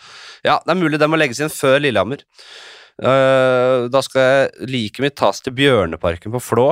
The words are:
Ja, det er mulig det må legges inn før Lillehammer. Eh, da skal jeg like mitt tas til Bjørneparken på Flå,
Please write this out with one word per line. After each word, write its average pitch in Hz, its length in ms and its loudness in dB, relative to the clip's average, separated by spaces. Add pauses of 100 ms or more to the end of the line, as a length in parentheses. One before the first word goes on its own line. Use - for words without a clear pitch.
(440)
Ja, 135 200 2
det 156 100 -2
er 185 60 -2
mulig 151 200 -2
det 151 100 2
må 160 100 0
legges 131 240 -2
inn 156 80 -8
før 139 320 0
Lillehammer. 110 420 -2 (680)
Eh, 131 960 2
da 135 80 4
skal 131 240 -2
jeg 131 480 0
like 120 320 -4
mitt 143 160 -4
tas 104 240 0
til 135 120 -6
Bjørneparken 95 760 0
på 123 80 -6
Flå, 117 320 0